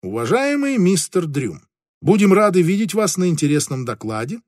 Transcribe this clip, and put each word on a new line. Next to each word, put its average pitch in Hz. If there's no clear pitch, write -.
Уважаемый 254
мистер 180
Дрюм, 131
будем 196
рады 196
видеть 196
вас 214
на 180
интересном 147
докладе 117